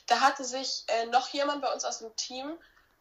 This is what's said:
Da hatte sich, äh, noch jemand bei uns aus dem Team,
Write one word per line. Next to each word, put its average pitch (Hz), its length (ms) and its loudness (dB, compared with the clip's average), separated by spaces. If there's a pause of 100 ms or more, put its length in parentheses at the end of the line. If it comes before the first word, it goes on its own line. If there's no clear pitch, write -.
Da 240 120 6
hatte 277 240 4
sich, 254 440 -4
äh, 233 200 2
noch 247 220 4
jemand 285 320 0
bei 247 120 -2
uns - 120 -6
aus 233 140 -4
dem 220 160 -12
Team, 269 420 -8 (440)